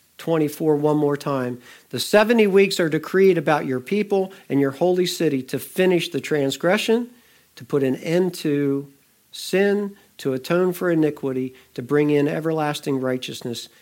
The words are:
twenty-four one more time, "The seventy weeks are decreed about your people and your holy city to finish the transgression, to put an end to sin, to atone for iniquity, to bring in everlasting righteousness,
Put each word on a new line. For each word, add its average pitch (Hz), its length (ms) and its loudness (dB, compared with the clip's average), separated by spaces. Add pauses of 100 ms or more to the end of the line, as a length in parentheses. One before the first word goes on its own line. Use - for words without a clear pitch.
(160)
twenty-four 156 600 0
one 147 200 2
more 143 200 2
time, 127 440 -4 (300)
"The 127 80 -8
seventy 214 480 4
weeks 196 320 4
are 170 100 0
decreed 180 480 2
about 156 300 0
your 131 140 -2
people 196 520 -2 (160)
and 139 120 2
your 135 100 2
holy 180 360 2
city 147 380 -2
to - 140 -6
finish 180 520 0
the 139 100 -4
transgression, 180 920 0 (460)
to - 80 -18
put 143 180 -2
an 131 140 0
end 175 380 0
to 143 580 -2 (400)
sin, 202 640 -2 (220)
to 139 140 -4
atone 175 400 0
for 180 180 -2
iniquity, 139 640 -2 (200)
to 131 80 -8
bring 147 280 2
in 143 180 2
everlasting 151 720 -4
righteousness, 127 680 -6 (140)